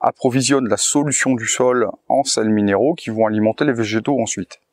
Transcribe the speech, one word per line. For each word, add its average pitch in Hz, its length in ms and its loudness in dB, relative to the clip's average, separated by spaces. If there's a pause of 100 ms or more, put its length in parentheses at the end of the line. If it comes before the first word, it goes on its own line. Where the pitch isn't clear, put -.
approvisionne 131 640 0
la 101 120 0
solution 139 560 0
du 117 120 -4
sol 123 440 0 (180)
en 131 160 2
sels 110 240 -2
minéraux 104 460 2
qui - 160 -10
vont 110 160 0
alimenter 107 400 0
les 131 80 0
végétaux 113 440 -2
ensuite. 101 400 -6 (140)